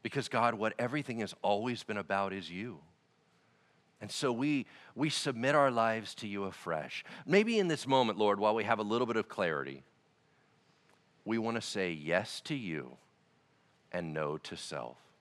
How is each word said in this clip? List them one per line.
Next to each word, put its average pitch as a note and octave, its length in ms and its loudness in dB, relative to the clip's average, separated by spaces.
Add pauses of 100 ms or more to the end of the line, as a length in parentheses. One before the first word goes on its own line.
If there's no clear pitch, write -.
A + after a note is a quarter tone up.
Because, C3 240 -2
God, A#2 280 4
what G#2+ 220 0
everything B2 420 -2
has G2+ 220 -2
always A2 420 0
been G#2+ 140 -4
about G2 360 0
is E2+ 180 -8
you. G2 280 -8 (1200)
And G2+ 120 -10
so C3+ 200 0
we, C3+ 340 0 (300)
we D3 140 0
submit C3 440 0
our C#3+ 160 6
lives A2+ 460 0
to A2 120 -10
you G2+ 180 -4
afresh. E2 600 -6 (200)
Maybe G#3+ 340 4
in F#3 80 4
this D3+ 200 0
moment, B2 300 4
Lord, G2+ 220 4
while G#2+ 160 4
we A2 80 0
have A2 160 2
a G#2+ 40 -2
little A#2 220 2
bit A2+ 100 -2
of G#2+ 140 0
clarity, C#2+ 540 -2 (1400)
we A2+ 140 0
want A2+ 180 0
to A2 60 -2
say F#2 300 -2
yes D#2+ 540 0
to D#3 100 -4
you D2+ 420 -6 (920)
and F2 200 -4
no D2+ 280 -2
to - 180 -12
self. A#1+ 400 -10 (240)